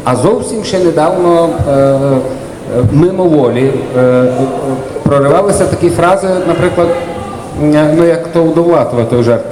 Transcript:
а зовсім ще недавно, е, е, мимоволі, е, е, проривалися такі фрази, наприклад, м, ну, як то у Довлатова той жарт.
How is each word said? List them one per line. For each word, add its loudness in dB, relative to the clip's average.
а 0
зовсім -2
ще -4
недавно, 2
е, 2
е, 2
мимоволі, 2
е, 2
е, 2
проривалися 2
такі 0
фрази, 0
наприклад, 0
м, 2
ну, 4
як 0
то 0
у 2
Довлатова 2
той 0
жарт. 2